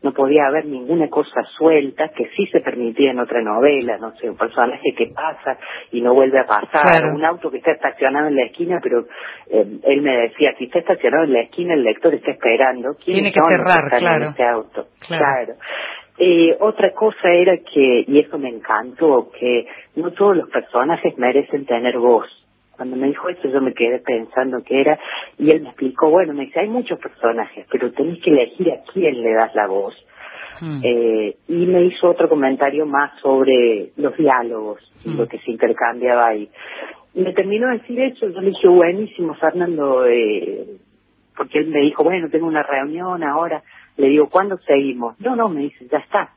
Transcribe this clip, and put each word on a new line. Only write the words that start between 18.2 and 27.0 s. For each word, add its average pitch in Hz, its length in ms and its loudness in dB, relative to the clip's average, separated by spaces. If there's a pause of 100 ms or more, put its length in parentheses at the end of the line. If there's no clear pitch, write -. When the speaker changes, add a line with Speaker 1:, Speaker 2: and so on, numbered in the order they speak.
Speaker 1:
me 135 120 -8
encantó, 117 840 -2
que 123 340 -2 (300)
no 170 160 -6
todos 196 240 2
los 160 140 -4
personajes 147 680 -2
merecen 135 480 0
tener 123 320 -2
voz. 117 300 4 (480)
Cuando 127 200 -10
me 135 120 -2
dijo - 220 -4
eso, - 180 -6
yo 135 140 0
me 127 120 -2
quedé 120 260 0
pensando 127 640 -4
que 135 180 0
era, 151 160 2 (400)
y 147 140 4
él 156 100 4
me 143 80 -14
explicó, 135 400 0
bueno, 160 240 4
me 143 120 -6
dice, 151 160 -6
"Hay 208 80 -2
muchos 226 300 -6
personajes, - 720 -6